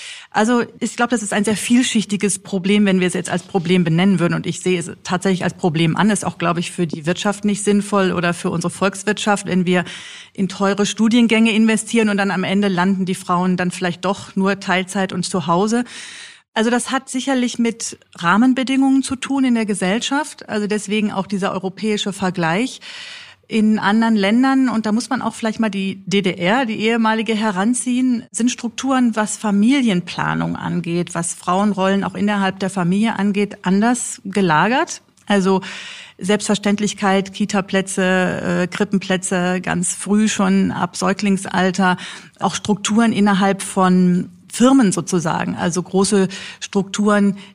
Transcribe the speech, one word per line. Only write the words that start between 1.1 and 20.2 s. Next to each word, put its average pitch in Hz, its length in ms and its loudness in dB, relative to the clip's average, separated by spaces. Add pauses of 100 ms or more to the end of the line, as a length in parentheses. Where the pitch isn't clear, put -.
das 226 120 0
ist 202 100 -6
ein 208 120 0
sehr 214 120 0
vielschichtiges 208 840 0
Problem, 202 440 2
wenn 190 140 4
wir 180 80 2
es 180 80 -2
jetzt 180 160 -6
als 180 140 -2
Problem 180 400 2
benennen 175 340 4
würden. 170 160 2
Und 160 100 -4
ich - 160 -6
sehe 185 200 0
es 180 100 -10 (140)
tatsächlich 185 400 -2
als 180 100 -2
Problem 165 420 0
an. 202 140 2
Ist 196 160 -2
auch, 180 100 -6
glaube 170 220 -2
ich, - 140 -6
für 175 160 -2
die 151 180 -10
Wirtschaft 202 380 -2
nicht 202 180 -2
sinnvoll 202 480 0
oder 175 240 -2
für 175 160 -4
unsere 170 220 -2
Volkswirtschaft, 202 720 -2
wenn 185 200 0
wir 180 180 2 (480)
in 190 160 -2
teure 196 360 0
Studiengänge 226 680 4
investieren 220 560 2
und 202 80 0
dann 196 160 0
am 185 100 -2
Ende 196 240 0
landen 190 380 2
die 180 100 -2
Frauen 180 420 0
dann 180 140 0
vielleicht 175 340 -4
doch - 300 -6
nur 196 240 0
Teilzeit 190 540 -2
und 180 120 -4
zu 175 220 -4
Hause. 214 380 2 (720)
Also 226 160 2
das 233 200 0
hat 254 180 -4
sicherlich 254 520 -2
mit 226 400 -4 (160)
Rahmenbedingungen 262 880 2
zu 269 100 -6
tun 269 300 -2
in 247 100 2
der 226 100 0
Gesellschaft. 214 840 -2